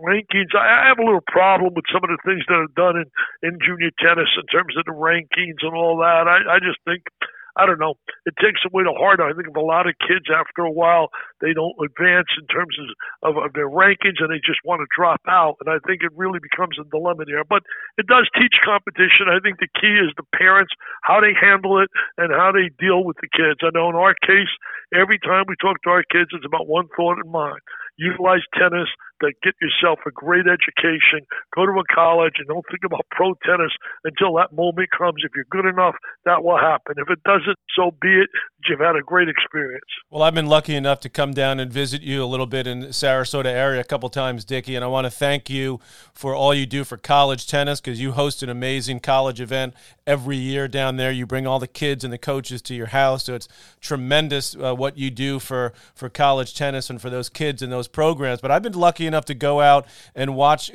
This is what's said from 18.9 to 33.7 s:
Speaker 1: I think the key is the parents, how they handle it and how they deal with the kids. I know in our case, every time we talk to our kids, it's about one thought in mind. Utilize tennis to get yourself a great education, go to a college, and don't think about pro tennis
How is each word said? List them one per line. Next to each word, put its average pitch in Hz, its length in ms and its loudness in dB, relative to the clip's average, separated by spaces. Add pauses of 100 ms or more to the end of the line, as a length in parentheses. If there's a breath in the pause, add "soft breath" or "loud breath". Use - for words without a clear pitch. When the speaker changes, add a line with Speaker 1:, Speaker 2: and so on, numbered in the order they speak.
Speaker 1:
I 185 160 4
think 196 160 -2
the - 160 -6
key - 240 2
is 165 240 4
the 143 60 -20 (100)
parents, 190 320 6 (320 loud breath)
how 196 180 4
they 208 140 6
handle 196 480 4
it 196 80 2 (320 loud breath)
and 170 80 0
how 180 240 2
they 185 240 2
deal 185 260 2
with 170 220 -6
the - 80 -20
kids. 156 320 0
I 165 80 0
know 165 160 2
in 170 80 -2
our 185 240 4
case, 196 320 2 (400 loud breath)
every 190 240 4
time 185 320 0
we - 80 -6
talk 185 240 0
to 175 80 -2
our 175 240 2
kids, 175 240 2
it's 135 80 -10
about 151 240 -4
one 170 160 0 (100)
thought 170 220 0
in 170 140 -12
mind. 151 340 -6 (320 loud breath)
Utilize 180 560 0
tennis 175 320 0 (360 loud breath)
to 147 100 2 (120)
get 185 180 2
yourself 160 440 2
a 147 60 -6
great 175 360 0
education, 165 800 2 (300 loud breath)
go 185 100 2
to 196 80 0
a 190 200 0
college, 165 440 4
and 143 100 -8
don't 165 220 -8
think 185 160 -8
about 165 260 -4
pro 185 220 0 (120)
tennis 175 260 2 (320 loud breath)